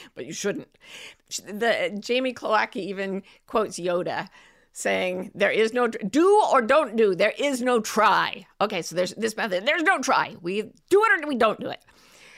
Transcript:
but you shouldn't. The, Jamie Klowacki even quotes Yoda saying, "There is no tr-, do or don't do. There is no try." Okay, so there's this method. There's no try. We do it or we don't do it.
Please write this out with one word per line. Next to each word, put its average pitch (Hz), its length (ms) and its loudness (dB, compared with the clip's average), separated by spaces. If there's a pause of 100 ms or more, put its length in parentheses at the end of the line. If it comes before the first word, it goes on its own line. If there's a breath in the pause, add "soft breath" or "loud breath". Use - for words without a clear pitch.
(160 loud breath)
but 123 100 -12
you 156 80 -12
shouldn't. 202 340 -6 (800 loud breath)
The, 202 540 -2
Jamie 254 340 -2
Klowacki 220 440 -2
even 196 460 -6 (220 loud breath)
quotes 202 340 -2
Yoda 175 500 -4 (420 loud breath)
saying, 190 640 -4
"There 196 160 2
is 220 220 2
no 247 160 2
tr-, 214 180 -8
do 370 440 6
or 262 100 6
don't 247 340 2
do. 214 180 4
There 196 240 2
is 262 240 0
no 247 180 2
try." 196 680 2 (120)
Okay, 202 220 -2
so 160 140 -8
there's 180 180 -2
this 214 240 -6
method. 190 280 -2
There's 320 180 0
no 349 160 2
try. 151 420 -2
We 190 200 -6 (280)
do 403 160 6
it 381 180 2
or 294 40 -8
we 294 80 -2
don't 220 240 2
do - 100 -8
it. - 140 -12 (540 loud breath)